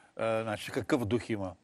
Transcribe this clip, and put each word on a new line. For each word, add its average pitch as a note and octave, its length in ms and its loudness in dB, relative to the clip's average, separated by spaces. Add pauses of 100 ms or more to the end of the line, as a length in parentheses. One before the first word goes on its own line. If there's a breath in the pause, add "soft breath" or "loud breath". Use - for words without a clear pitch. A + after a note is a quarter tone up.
(160 loud breath)
А, A2+ 260 2
значи, A2 280 -4
какъв B2+ 340 2
дух A2 260 0
има? G2 220 -2 (120)